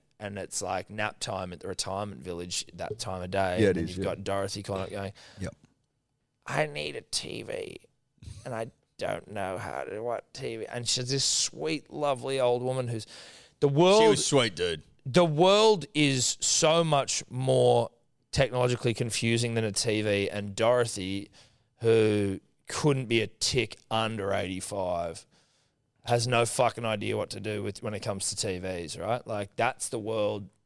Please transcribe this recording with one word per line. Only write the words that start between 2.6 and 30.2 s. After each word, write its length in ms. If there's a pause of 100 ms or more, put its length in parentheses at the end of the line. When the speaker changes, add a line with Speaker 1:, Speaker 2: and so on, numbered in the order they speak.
Speaker 1:
that 240
time 240
of 80
day. 300
Speaker 2:
Yeah, 60
it 20
Speaker 1:
And 80
then 80
Speaker 2:
is, 60
Speaker 1:
you've 80
Speaker 2:
yeah. 60
Speaker 1:
got 200
Dorothy 380
calling 200
up 80
going, 220 (280)
Speaker 2:
Yep. 140 (920)
Speaker 1:
"I 200
need 300
a 60
T 400
V, 340 (680)
and 100
I 160 (280)
don't 320
know 280
how 260
to, 180
what 320
T 220
V." 100
And 220
she's 220
this 140
sweet, 640
lovely 500
old 220
woman 260
who's, 180 (540)
the 80
world 360
Speaker 2:
She 40
was 180
sweet, 300
dude. 260 (220)
Speaker 1:
the 200
world 600 (100)
is 460
so 440
much 440
more 600 (420)
technologically 600
confusing 600
than 100
a 80
T 300
V, 280
and 260
Dorothy, 760 (500)
who 600 (280)
couldn't 380
be 140
a 60
tick 500 (140)
under 420
eighty-five, 920 (840)
has 180
no 200
fucking 380
idea 320
what 140
to 100
do 220
with 200
when 120
it 60
comes 300
to 60
T 220
Vs, 400
right? 280
Like, 300
that's 340
the 80
world 500 (180)